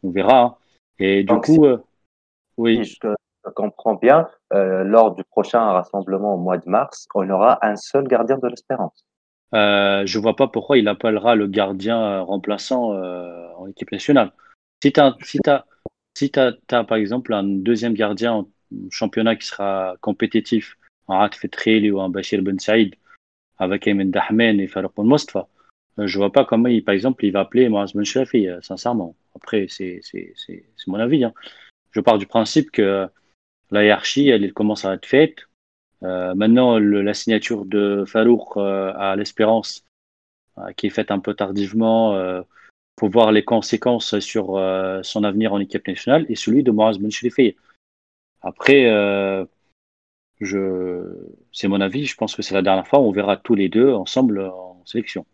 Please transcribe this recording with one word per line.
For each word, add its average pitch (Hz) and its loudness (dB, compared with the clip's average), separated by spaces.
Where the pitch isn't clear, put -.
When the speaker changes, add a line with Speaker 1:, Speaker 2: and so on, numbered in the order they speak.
Speaker 1:
On 95 -6
verra, 101 6
hein. 123 2
Et 98 2
du 98 -2
Speaker 2:
Donc, - 2
Speaker 1:
coup, 156 4
Speaker 2:
si 156 8
Speaker 1:
euh, 127 4
oui. 113 2
Speaker 2:
si - -16
je, 113 -4
je 98 -10
comprends 104 -4
bien, 139 4
euh, 95 0
lors 107 4
du 95 -12
prochain 117 0
rassemblement 98 -2
au 92 -2
mois 90 -2
de 80 -8
mars, 110 -2
on 95 -2
aura 98 4
un 104 -2
seul 139 -2
gardien 120 2
de 127 -4
l'Espérance. - -8
Speaker 1:
Euh, 101 2
je 98 -2
vois 107 0
pas 135 2
pourquoi 131 0
il 107 4
appellera 107 0
le 104 0
gardien, 98 -2
euh, 101 -2
remplaçant, 104 -4
euh, 90 -10
en 92 -16
équipe - -12
nationale. 110 2
Si 139 4
t'as, 139 4
si - -8
t'as, 139 2
si 139 -2
t'as, 127 2
t'as, 120 0
par 110 0
exemple, 117 -2
un 101 0
deuxième 107 0
gardien 107 -2
en 101 -4
championnat 113 -2
qui - -14
sera 95 -4
compétitif, - -2
un 95 0
Atif 101 -2
Trili 107 0
ou 98 -2
un 95 -4
Bachir 98 -4
Ben 95 -4
Saïd, 107 2
avec 95 -4
Ayman 95 0
Dahmen 107 0
et 95 -4
Farouk 95 -8
Ben 104 -2
Mostafa, 123 0
euh, 104 -4
je 92 -6
vois 98 0
pas 139 6
comment 113 2
il, 117 2
par 101 2
exemple, 120 -2
il 101 2
va 98 0
appeler 120 2
Moaz 101 -2
Ben 104 -4
Chirafi, 117 -2
euh, 87 -12
sincèrement. 95 -6
Après, 101 -6
c'est, 90 -12
c'est, 87 -16
c'est, - -18
c'est - -16
mon 95 -6
avis, 127 2
hein. 113 -2
Je 110 -2
pars 110 4
du 98 -2
principe 117 0
que 98 0
la 104 2
hiérarchie, 107 4
elle, 110 4
elle 95 -4
commence 107 -2
à 95 -2
être 92 -10
faite. 156 2
Euh, 92 -6
maintenant, 117 4
le, 101 2
la 104 -2
signature 107 -2
de 101 0
Farouk, 110 2
euh, 98 -2
à 98 -2
l'Espérance, 107 -2
euh, 95 -14
qui - -6
est 98 -2
faite 107 -4
un 101 0
peu 98 -6
tardivement, 104 0
euh, 92 -4
pour 107 -2
voir 110 6
les 107 4
conséquences 113 -2
sur, 95 -4
euh, 95 -4
son 104 -4
avenir 101 0
en 101 -2
équipe 98 -6
nationale 131 0
et 110 -4
celui 120 2
de 127 2
Moaz 107 2
Ben 104 -6
Chirifi. 117 0
Après, 135 4
euh, 98 0
je... 92 -6
c'est - -6
mon 98 0
avis, 104 -4
je - -8
pense - -6
que 110 -10
c'est - -10
la 98 0
dernière 95 0
fois 143 0
où 139 0
on 107 0
verra 98 -2
tous - -2
les 98 0
deux 123 2
ensemble 107 -2
en 92 -14
sélection. 104 -10